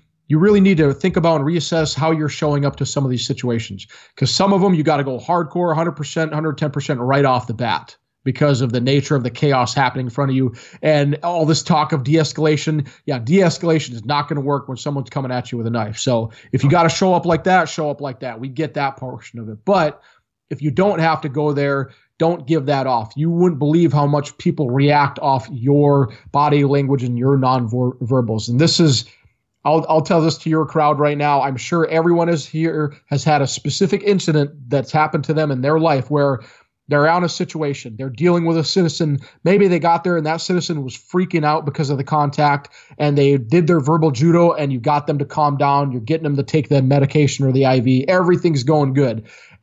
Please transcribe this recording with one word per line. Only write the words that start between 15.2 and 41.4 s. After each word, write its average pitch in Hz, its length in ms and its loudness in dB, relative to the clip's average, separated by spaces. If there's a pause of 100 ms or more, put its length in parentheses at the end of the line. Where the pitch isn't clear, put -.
at 123 200 -8
you 123 60 -6
with 113 100 -4
a 117 40 -2
knife. 110 260 -4
So 113 340 -2 (200)
if 131 100 -2
you 143 80 2
gotta 170 200 4
show 185 240 2
up 175 120 0
like 165 200 0
that, 185 240 2
show 151 200 -6
up 143 120 -8
like 131 180 -10
that. 117 200 -10
We 135 100 -10
get 143 240 -6
that 139 240 -4
portion 127 420 -14
of 107 80 -12
it. 107 160 -14
But 175 380 0 (480)
if 120 120 -10
you 151 100 -2
don't 190 280 0
have 160 220 0
to 156 80 -6
go 147 240 -2
there, 139 380 -2 (260)
don't 165 300 -2
give 151 180 0
that 135 220 -2
off. 117 280 -2
You 156 140 -2
wouldn't 170 300 2
believe 156 340 2
how 147 140 2
much 147 320 -2
people 156 320 -2
react 143 480 2
off 135 320 -2
your 143 600 2 (200)
body 143 340 2
language 139 380 0
and 123 140 -2
your 135 200 2
non-verbals. 123 1120 -2
And 123 100 0
this 165 200 2
is, 147 260 2 (580)
I'll, 151 240 2
I'll 160 140 2
tell 165 180 0
this 156 200 0
to 170 100 -6
your 160 160 0
crowd 151 320 0
right 147 200 0
now. 143 260 0
I'm 135 140 -4
sure 165 300 -2
everyone 170 400 2
is 165 180 -2
here 156 500 -4 (100)
has 143 180 -2
had 147 200 2
a 135 40 0
specific - 540 -4
incident 156 500 0 (160)
that's 131 240 -2
happened 151 340 0
to 160 80 -2
them 151 180 0
in 127 100 -4
their 151 180 2
life 156 300 0
where 143 320 0 (460)
they're 143 180 2
out 165 120 4
in 180 80 0
a 165 40 -2
situation. 143 680 -6
They're 135 120 -10
dealing 170 360 0
with 165 120 0
a 160 60 0
citizen. 156 560 0 (240)
Maybe 196 240 4
they 180 100 2
got 165 260 2
there 180 140 0
and 151 80 -2
that 160 160 -4
citizen 165 420 -4
was 127 120 -12
freaking 180 480 -2